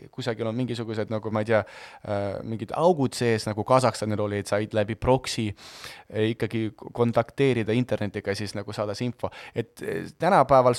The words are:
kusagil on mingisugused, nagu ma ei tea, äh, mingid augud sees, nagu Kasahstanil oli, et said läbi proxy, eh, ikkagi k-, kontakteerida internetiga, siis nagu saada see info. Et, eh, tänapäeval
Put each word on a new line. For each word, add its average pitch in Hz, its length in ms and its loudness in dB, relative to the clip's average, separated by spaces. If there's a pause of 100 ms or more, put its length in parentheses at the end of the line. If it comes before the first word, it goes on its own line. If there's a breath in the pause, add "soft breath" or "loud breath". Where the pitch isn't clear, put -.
kusagil 117 380 -6
on 110 80 -2
mingisugused, 113 560 -4
nagu 107 200 -4
ma 110 120 0
ei - 20 -4
tea, 110 140 4 (480 loud breath)
äh, 101 360 -2
mingid 110 340 -8
augud 151 360 2
sees, 113 320 0
nagu 107 200 -4
Kasahstanil 110 560 2
oli, 101 180 -2
et 98 80 -6
said 104 260 0
läbi 107 220 0
proxy, 123 540 0 (600 loud breath)
eh, 110 220 0
ikkagi 113 400 -2
k-, - 220 -18
kontakteerida 117 800 2
internetiga, 104 640 -2
siis 101 200 -8
nagu 104 160 -8
saada 104 240 -4
see 123 160 -4
info. - 180 -6 (240 loud breath)
Et, - 280 -8
eh, 90 240 -6 (120)
tänapäeval 139 600 6